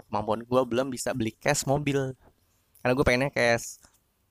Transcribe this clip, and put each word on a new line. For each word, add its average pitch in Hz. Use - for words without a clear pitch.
Kemampuan 107
gua 127
belum 123
bisa 127
beli 110
cash -
mobil. 139
Karena 123
gua 143
pengennya 123
cash. 117